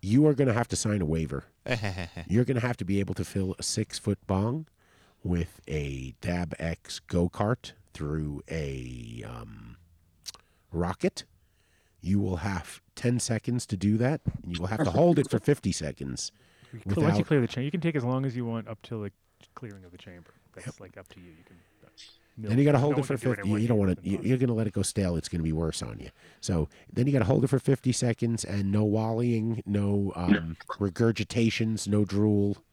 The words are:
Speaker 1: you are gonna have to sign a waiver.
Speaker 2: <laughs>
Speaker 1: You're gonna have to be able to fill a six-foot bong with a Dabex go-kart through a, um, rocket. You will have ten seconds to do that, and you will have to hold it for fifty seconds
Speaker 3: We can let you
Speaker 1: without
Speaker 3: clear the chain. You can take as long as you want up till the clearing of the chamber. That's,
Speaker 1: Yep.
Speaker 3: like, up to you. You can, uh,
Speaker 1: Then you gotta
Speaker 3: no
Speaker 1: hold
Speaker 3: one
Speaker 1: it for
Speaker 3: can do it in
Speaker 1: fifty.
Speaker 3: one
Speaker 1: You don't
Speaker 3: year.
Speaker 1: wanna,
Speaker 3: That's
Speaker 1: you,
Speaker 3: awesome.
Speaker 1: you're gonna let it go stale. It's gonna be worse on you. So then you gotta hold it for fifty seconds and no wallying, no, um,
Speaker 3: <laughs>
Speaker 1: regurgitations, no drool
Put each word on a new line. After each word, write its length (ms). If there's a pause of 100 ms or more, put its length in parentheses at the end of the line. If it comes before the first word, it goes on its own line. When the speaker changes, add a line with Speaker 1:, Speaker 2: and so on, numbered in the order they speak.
Speaker 1:
you 240
are 80
gonna 180
have 160
to 80
sign 240
a 60
waiver. 380 (220)
Speaker 2:
<laughs> 600
Speaker 1:
You're 160
gonna 160
have 180
to 60
be 160
able 140
to 100
fill 340
a 40
six-foot 640
bong 400 (560)
with 460
a 440 (100)
Dabex 840
go-kart 680 (200)
through 580
a, 760
um, 500 (960)
rocket. 520 (760)
You 200
will 160
have 440 (140)
ten 260
seconds 460
to 100
do 220
that, 220 (220)
and 120
you 60
will 80
have 160
to 60
hold 280
it 120
for 80
fifty 340
seconds 600 (400)
Speaker 3:
We 80
can 100
let 60
you 100
Speaker 1:
without 200
Speaker 3:
clear 140
the 80
chain. 160
You 60
can 100
take 160
as 80
long 200
as 120
you 100
want 220
up 140
till 200
the 100 (420)
clearing 300
of 80
the 60
chamber. 340 (220)
That's, 120
Speaker 1:
Yep. 140
Speaker 3:
like, 160
up 120
to 120
you. 100
You 140
can, 120 (280)
uh, 40 (500)
Speaker 1:
Then 200
you 60
gotta 140
Speaker 3:
no 40
Speaker 1:
hold 120
Speaker 3:
one 60
Speaker 1:
it 60
for 100
Speaker 3:
can 60
do 80
it 20
in 60
Speaker 1:
fifty. 120
Speaker 3:
one 120
Speaker 1:
You 60
don't 80
Speaker 3:
year. 100
Speaker 1:
wanna, 100
Speaker 3:
That's 100
Speaker 1:
you, 120
Speaker 3:
awesome. 100
Speaker 1:
you're 100
gonna 160
let 140
it 40
go 100
stale. 340
It's 120
gonna 160
be 80
worse 300
on 160
you. 120 (300)
So 280 (240)
then 140
you 60
gotta 120
hold 200
it 40
for 100
fifty 340
seconds 520
and 260
no 140
wallying, 840
no, 480
um, 480
Speaker 3:
<laughs> 60 (100)
Speaker 1:
regurgitations, 1120
no 160
drool 540 (140)